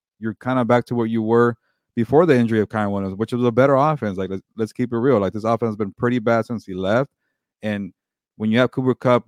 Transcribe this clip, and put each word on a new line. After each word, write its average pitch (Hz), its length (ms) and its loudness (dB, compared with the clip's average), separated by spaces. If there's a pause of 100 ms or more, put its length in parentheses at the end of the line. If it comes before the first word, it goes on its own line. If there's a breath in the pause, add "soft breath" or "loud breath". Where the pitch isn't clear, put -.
(200)
you're 110 220 -8
kinda 127 220 0
back 120 220 2
to - 80 -8
what 113 160 -2
you 113 120 -2
were 117 340 2 (400)
before 127 300 4
the 151 100 6
injury 113 240 2
of 101 80 0
Kyren 104 240 -4
Williams, 98 240 -6
which 110 160 -6
was 123 120 -2
a 120 80 2
better 135 220 4
offense. 131 420 0
Like, 92 140 -6
let's, 95 120 -8 (140)
let's 110 160 -4
keep 123 200 -6
it 120 60 -2
real. 123 200 2
Like, 95 160 0
this 104 100 -8
offense 113 260 -2
has 104 60 -8
been 101 160 -6
pretty 123 280 -2
bad 113 260 0
since 113 180 -10
he 95 100 -12
left, 101 360 -2 (520)
and 101 300 -8 (440)
when 110 160 -2
you 113 60 4
have 123 120 4
Cooper 127 240 -2
Kupp 123 340 0